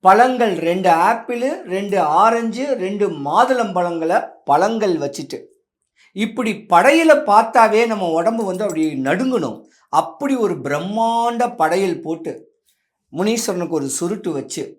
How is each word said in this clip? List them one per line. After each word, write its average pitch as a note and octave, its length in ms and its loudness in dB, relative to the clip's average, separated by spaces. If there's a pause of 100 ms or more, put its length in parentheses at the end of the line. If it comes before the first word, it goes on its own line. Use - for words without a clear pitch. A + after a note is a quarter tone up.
பழங்கள் A3+ 560 4
ரெண்டு F3+ 300 0 (140)
ஆப்பிள், A#3 420 -2 (220)
ரெண்டு G3 300 -4 (240)
ஆரஞ்சு, A3+ 420 0 (120)
ரெண்டு G3+ 300 -4 (200)
மாதுளம்பழங்களை F#3 920 0 (280)
பழங்கள் F#3+ 520 2
வச்சுட்டு, C#3 420 -8 (760)
இப்படி A3+ 360 -4 (180)
படையில D4 420 6 (120)
பார்த்தாவே A3 640 4
நம்ம G3+ 260 -2
உடம்பு G#3+ 340 0
வந்து F#3+ 200 -4
அப்படி D#3+ 180 -2 (200)
நடுங்கணும். E3+ 540 -2 (360)
அப்படி C#4 420 -2
ஒரு G3+ 260 0
பிரம்மாண்ட A3+ 840 -2 (120)
படையல் E3+ 460 0
போட்டு, D#3+ 300 -8 (800)
முனீஸ்வரனுக்கு F3+ 680 -2
ஒரு C#3 100 -6
சுருட்டு F3 420 -6
வச்சு C#3+ 320 -8 (160)